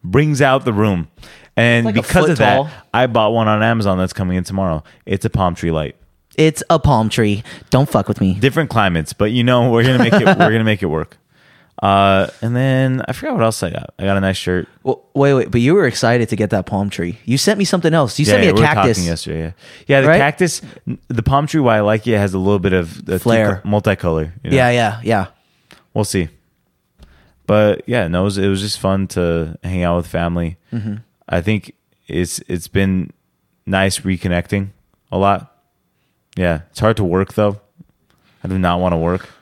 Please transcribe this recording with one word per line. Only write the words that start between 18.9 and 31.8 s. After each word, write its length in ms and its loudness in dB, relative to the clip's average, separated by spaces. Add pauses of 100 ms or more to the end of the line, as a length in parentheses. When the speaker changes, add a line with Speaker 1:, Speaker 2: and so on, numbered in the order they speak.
Speaker 1:
talking 120 -2
yesterday, 320 -6
yeah. 100 -8 (360)
Yeah, 140 4
the 60 2
Speaker 2:
Right? 100 6
Speaker 1:
cactus, 440 0 (260)
n-, 120 -8 (100)
the 120 -2
palm 260 0
tree, 120 0
why 180 4
I 40 2
like 260 0
it, 100 2
has 160 0
a 60 -2
little 200 2
bit 140 0
of 320 -4
the 140 -2
Speaker 2:
Flair. 460 0
Speaker 1:
multicolor, 680 -2 (100)
you 100 -6
know? 40 2
Speaker 2:
Yeah, 140 4
yeah, 340 0
yeah. 220 0 (680)
Speaker 1:
We'll 120 0
see. 240 -4 (1160)
But 420 2
yeah, 200 -2
no, 140 0
it 40 2
was, 120 -2
it 100 0
was 140 0
just 180 -8
fun 300 -2
to 540 -2
hang 200 -4
out 140 0
with 100 -4
family. 500 -4 (140)
Speaker 2:
Mm-hmm. 240 -8 (320)
Speaker 1:
I 140 -2
think 340 -4 (320)